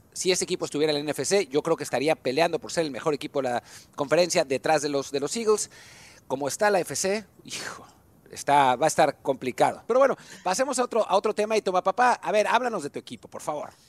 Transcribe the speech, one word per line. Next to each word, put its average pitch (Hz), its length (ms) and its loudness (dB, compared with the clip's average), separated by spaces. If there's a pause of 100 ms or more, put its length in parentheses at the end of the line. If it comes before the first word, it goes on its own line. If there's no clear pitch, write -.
(140)
Si 180 180 0
este 180 140 -2
equipo 175 180 -4
estuviera 151 280 0
en - 20 0
la 147 60 -2
N 147 100 -4
F 143 160 -4
C, 190 220 2
yo 139 140 0
creo 165 140 0
que 147 80 -6
estaría 139 320 0
peleando 156 420 0
por - 140 -14
ser 165 140 0
el 147 40 -6
mejor 131 220 -2
equipo 143 300 -4
de 127 80 -2
la 120 120 -2 (320)
conferencia 156 520 2
detrás 143 340 2
de 147 80 -2
los, 139 220 -2
de 139 100 -4
los 143 160 -4
Eagles. 214 320 0 (580)
Como 139 220 -4
está 208 220 0
la 196 80 4
A - 20 0
F 147 160 -6
C, 196 300 -2 (180)
hijo, - 420 -12 (440)
está, 139 460 2
va 139 100 2
a - 20 4
estar 147 320 2
complicado. 127 640 -2
Pero 233 120 2
bueno, 262 180 4 (260)
pasemos 254 360 -2
a 247 60 0
otro, 220 220 0
a 180 100 2
otro 208 180 0
tema 214 240 -2
y - 20 0
toma 185 220 0
papá. 240 320 2
A 165 180 -4
ver, 208 140 4
háblanos 220 360 0
de 143 60 -6
tu 127 100 -12
equipo, - 300 -14
por - 140 -14
favor. - 320 -8 (140)